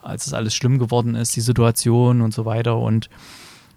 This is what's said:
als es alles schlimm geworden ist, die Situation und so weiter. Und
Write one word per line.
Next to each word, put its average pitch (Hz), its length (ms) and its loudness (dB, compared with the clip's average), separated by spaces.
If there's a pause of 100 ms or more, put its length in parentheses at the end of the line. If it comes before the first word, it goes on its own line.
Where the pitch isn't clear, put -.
als - 260 -10
es 135 60 -8
alles 113 220 -4
schlimm 131 240 2
geworden 117 360 0
ist, 117 200 -4
die 123 60 -4
Situation 120 800 2
und 113 120 0
so 113 120 -6
weiter. 113 320 -2
Und 113 320 0 (680)